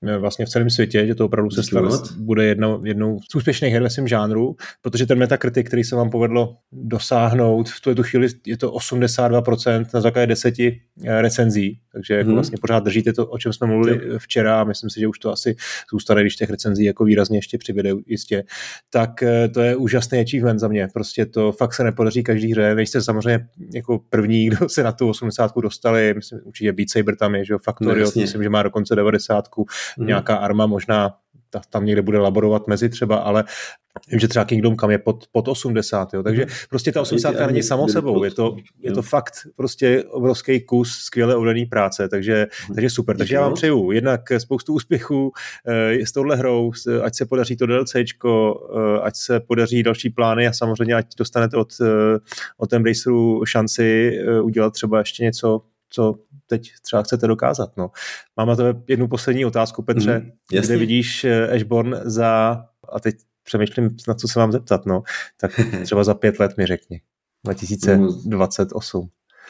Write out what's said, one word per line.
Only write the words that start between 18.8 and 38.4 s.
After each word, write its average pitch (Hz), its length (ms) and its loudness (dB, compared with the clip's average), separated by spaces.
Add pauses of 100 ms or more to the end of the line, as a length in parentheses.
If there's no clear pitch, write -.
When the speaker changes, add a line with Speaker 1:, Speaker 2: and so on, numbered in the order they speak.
Speaker 1:
Tak, 117 340 0
eh, 117 260 4
to 120 120 -2
je 123 140 2
úžasný 123 440 0
achievement 117 400 0
za 110 80 0
mě. 104 260 0
Prostě 107 320 -4
to 107 260 0
fakt 117 220 -2
se 127 100 0
nepodaří 117 400 0
každý 113 280 0
hře. 107 240 2
Nejste 110 260 0
samozřejmě 117 460 0 (260)
jako 120 260 -2 (100)
první, 110 400 2
<laughs> - 0 -
kdo 107 200 0
se 147 140 0
na 113 80 0
tu 117 180 0
osmdesátku 113 520 -2
dostali. 110 520 2
Myslím, 107 300 -12
určitě 104 300 -4
Beat 104 160 -2
Saber 104 260 0
tam 104 200 0
je, 98 100 -2
že 104 80 -4
jo, 98 100 0
Factorio, 110 320 0
Speaker 2:
No, 107 60 2
jasně. 107 200 0
Speaker 1:
myslím, 104 220 -2
že 104 60 0
má 104 140 2
dokonce 101 320 -2
devadesátku. 104 680 0 (320)
Speaker 2:
Mhm. 117 100 -4
Speaker 1:
Nějaká 104 280 0
Arma 101 300 2
možná 101 480 0 (360)
ta, 101 200 -10
tam 104 160 -2
někde 104 160 2
bude 104 160 2
laborovat 104 500 2
mezi 107 220 0
třeba, 113 280 -2
ale 104 260 2 (680)
vím, 117 80 2
že 113 80 4
třeba 120 180 0
Kingdom 113 320 2
Come 107 160 2
je 101 40 4
pod, 110 340 -4
pod 117 160 0
osmdesát, 110 680 -2
jo. 95 100 -4
Takže 110 180 0
Speaker 2:
Mhm. 127 80 -4 (200)
Speaker 1:
prostě 131 220 -2
ta 156 80 0
Speaker 2:
A - 20 2
i - 20 0
ty - 0 -
Speaker 1:
osmdesátka 123 360 -2
není 143 100 2
Speaker 2:
Army 127 140 0
Speaker 1:
samou 135 220 0
Speaker 2:
byly - 80 0
Speaker 1:
sebou. 143 200 0
Speaker 2:
pod, 98 100 2
Speaker 1:
Je 135 80 0
to, 113 240 -2 (260)